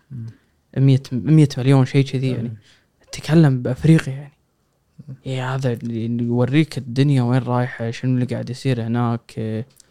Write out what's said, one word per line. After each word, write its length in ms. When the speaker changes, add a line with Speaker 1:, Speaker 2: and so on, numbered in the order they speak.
Speaker 1:
مم. 140
Speaker 2:
مية، 340
مية 460
مليون 280
شيء 200
كذي 240
يعني. 200
Speaker 1:
مم. 80
Speaker 2:
تتكلم 500
بأفريقيا 520
يعني. 200
Speaker 1:
مم. 80
Speaker 2:
إيه 300
هذا 180
اللي 520
يوريك 520
الدنيا 460
وين 200
رايحة، 480
شنو 240
اللي 100
قاعد 240
يصير 340
هناك. 540
آه، 280